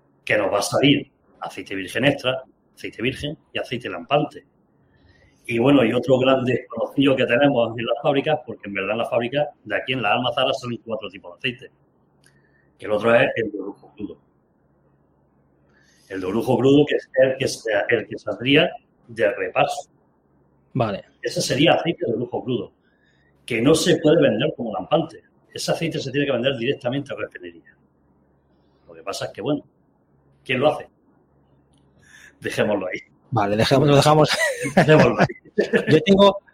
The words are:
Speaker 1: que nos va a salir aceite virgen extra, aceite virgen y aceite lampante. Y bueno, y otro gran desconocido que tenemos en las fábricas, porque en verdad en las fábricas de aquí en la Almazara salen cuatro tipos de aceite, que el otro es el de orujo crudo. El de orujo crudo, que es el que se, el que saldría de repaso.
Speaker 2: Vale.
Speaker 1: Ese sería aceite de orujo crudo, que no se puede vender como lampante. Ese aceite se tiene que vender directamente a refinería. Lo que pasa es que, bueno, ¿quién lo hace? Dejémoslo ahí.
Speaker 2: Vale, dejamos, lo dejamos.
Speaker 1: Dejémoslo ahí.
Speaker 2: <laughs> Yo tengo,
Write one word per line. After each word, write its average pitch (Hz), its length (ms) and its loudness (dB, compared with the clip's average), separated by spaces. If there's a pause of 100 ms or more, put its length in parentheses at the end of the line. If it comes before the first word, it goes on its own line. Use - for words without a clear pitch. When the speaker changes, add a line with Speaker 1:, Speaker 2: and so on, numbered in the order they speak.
(240)
Speaker 1:
que 113 140 0
nos 98 140 -2
va 104 60 0
a 101 40 -2
salir - 480 0 (300)
aceite 90 340 -12
virgen 95 300 -6
extra, 135 380 0 (320)
aceite - 280 -12
virgen 139 340 -6 (160)
y 110 60 -8
aceite 113 300 -8
lampante. 92 560 -4 (1040)
Y 117 120 -2
bueno, 131 240 6
y 110 80 0
otro 123 260 2
gran 131 260 2
desconocido - 720 0
que 127 100 0
tenemos 120 540 2
en 113 80 -6
las 120 160 -4
fábricas, 143 420 0
porque 104 240 -16
en 98 60 -10
verdad 95 180 -4
en 113 60 -4
las 117 120 -4
fábricas 131 360 -2 (160)
de 104 140 -6
aquí - 160 -4
en 131 100 -4
la 104 100 0
Almazara 127 400 -2
salen 120 320 -8
cuatro 104 240 -8
tipos 90 260 -20
de - 40 -20
aceite, 120 320 -8 (1040)
que 95 100 -14
el 104 60 -4
otro 113 220 4
es 127 220 4
el 110 160 -4
de 98 80 -6
orujo - 340 -12
crudo. 101 240 -14 (1900)
El 95 120 -10
de 92 60 -6
orujo 113 300 0
crudo, 139 300 6
que 135 100 -2
es - 120 -6 (140)
el 131 140 2
que 127 120 -2
se, - 220 -8 (180)
el 117 180 0
que 110 120 -10
saldría 139 520 0 (380)
de 110 240 0
repaso. - 560 -2 (840)
Speaker 2:
Vale. 110 320 -2 (180)
Speaker 1:
Ese 175 180 -6
sería 156 340 2
aceite 170 320 -4
de 117 80 -4
orujo - 300 -6
crudo, 117 280 -6 (720)
que 113 160 -4
no 139 140 4
se 170 240 2
puede 156 240 4
vender 135 340 0
como 113 160 -8
lampante. 147 500 -4 (300)
Ese - 200 -6
aceite 151 260 -4
se 131 120 -8
tiene 139 160 -2
que 139 60 -2
vender 123 240 0
directamente 127 560 -4
a 101 40 -10
refinería. 90 580 -14 (1120)
Lo 85 80 -20
que 82 80 -20
pasa - 240 -8
es - 60 -10
que, 98 100 -14
bueno, 143 220 -2 (800)
¿quién 123 160 -2
lo 139 120 4
hace? - 160 -10 (1500)
Dejémoslo 104 460 -2
ahí. 95 140 -10 (300)
Speaker 2:
Vale, 104 260 0
dejamos, 135 320 4
lo 143 80 6
dejamos. 147 340 6 (440)
Speaker 1:
Dejémoslo 131 460 6
ahí. - 60 4 (300)
Speaker 2:
<laughs> 208 320 -2
Yo 156 140 6
tengo, 196 360 6 (160)